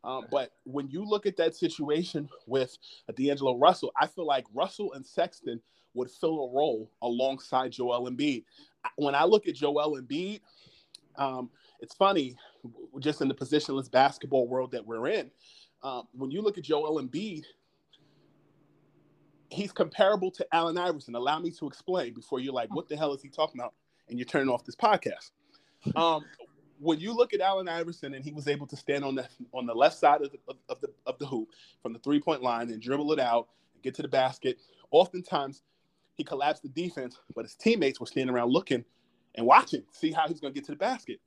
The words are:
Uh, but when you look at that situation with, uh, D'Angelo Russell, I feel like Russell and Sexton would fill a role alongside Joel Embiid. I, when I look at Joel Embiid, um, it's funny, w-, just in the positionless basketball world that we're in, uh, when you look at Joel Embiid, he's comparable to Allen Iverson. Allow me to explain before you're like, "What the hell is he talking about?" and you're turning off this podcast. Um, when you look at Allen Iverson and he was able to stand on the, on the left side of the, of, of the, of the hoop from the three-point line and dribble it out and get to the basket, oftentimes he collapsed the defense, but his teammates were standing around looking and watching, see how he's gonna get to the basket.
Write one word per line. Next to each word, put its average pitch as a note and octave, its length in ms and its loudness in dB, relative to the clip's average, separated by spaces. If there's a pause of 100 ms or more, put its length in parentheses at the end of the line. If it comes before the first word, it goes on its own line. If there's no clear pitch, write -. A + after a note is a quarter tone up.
Uh, C3 180 -6 (100)
but C3+ 220 -2 (100)
when C#3 260 -8
you E3+ 140 -8
look G#3 240 0
at F#3 100 -2
that E3 180 2
situation D#3 720 -2 (200)
with, B2+ 280 -2 (320)
uh, - 40 -12
D'Angelo C#3 480 0
Russell, D#3 400 6
I D3+ 80 4
feel E3+ 180 -8
like C#3 260 0
Russell F#3 420 -4
and C3+ 120 -14
Sexton D3+ 560 -4 (320)
would B2 160 -4
fill D#3+ 360 -2
a B2 60 -10
role B2+ 380 0 (140)
alongside C3 720 0
Joel B2 360 -2
Embiid. B2+ 360 -2 (380)
I, - 120 -6
when C#3+ 180 0
I D3 120 4
look G#3 220 4
at D3+ 60 -4
Joel D3 480 0
Embiid, F3 380 -6 (800)
um, C3 340 -4 (300)
it's D#3+ 120 -16
funny, D#3+ 420 2 (280)
w-, - 360 -16
just D3 220 -2
in C#3+ 60 2
the C3+ 80 0
positionless C3+ 560 -2
basketball C3 560 4
world B2+ 240 -2
that A2+ 160 -8
we're A2+ 200 -4
in, E3+ 220 -2 (540)
uh, B2+ 180 -6 (120)
when C3 180 -8
you F#3+ 100 -4
look G3+ 160 0
at E3 60 -12
Joel D3+ 360 0
Embiid, D3+ 440 -6 (2000)
he's G3+ 220 -6
comparable F#3 600 2
to - 220 -6
Allen E3 240 0
Iverson. D#3+ 380 -4
Allow C#3 240 -2
me E3+ 120 -6
to D#3+ 160 -10
explain C#3 460 -6
before B2 260 -8
you're C3 140 -6
like, A#2 200 -4
"What D#3+ 140 -6
the D3+ 80 -6
hell D3+ 180 -2
is C3+ 80 -10
he C#3 80 -20
talking G3+ 300 -4
about?" A#2+ 140 -10 (340)
and A#2+ 100 -10
you're B2 80 -6
turning C#3 240 0
off A#2+ 160 0
this B2 100 -16
podcast. - 560 0 (640)
Um, D#3+ 300 2 (540)
when D#3 200 2
you G#3 140 -6
look F3 200 2
at F#3+ 80 0
Allen F#3+ 260 0
Iverson E3 460 -8
and C3+ 120 -12
he D3 60 -10
was D3 160 -8
able C#3+ 200 -2
to D3 80 -12
stand C#3+ 300 -4
on C3+ 100 -2
the, B2+ 120 -6 (260)
on B2+ 120 -6
the A#2 80 -4
left C#3+ 240 6
side D3 240 6
of C#3 100 -4
the, - 60 -20 (100)
of, D3+ 100 -12 (120)
of - 120 -8
the, - 80 -6 (160)
of B2+ 140 -6
the D3 60 -6
hoop A#2+ 240 -6 (320)
from A#2 120 -8
the A2+ 60 -14
three-point D3 420 0
line A#2+ 300 -2
and A2 100 -8
dribble C#3+ 320 -2
it C#3+ 60 0
out A#2 300 2 (240)
and - 100 -20
get C3 120 -6
to D3+ 60 -2
the C#3+ 60 4
basket, C3 500 2 (320)
oftentimes E3 720 4 (540)
he D3+ 80 -6
collapsed D3 400 -2
the C#3+ 60 -12
defense, C#3+ 500 -6 (160)
but A2+ 100 -8
his - 100 -20
teammates E3+ 440 2
were D3 80 -6
standing B2+ 280 -2
around A#2+ 160 2
looking C#3 320 2 (520)
and A#2 100 -2
watching, D#3+ 460 8
see D#3+ 200 -2
how D#3 160 0
he's D#3+ 120 -6
gonna C#3 140 -8
get C#3+ 120 -8
to D3 60 -12
the C#3+ 60 -8
basket. A3 500 -4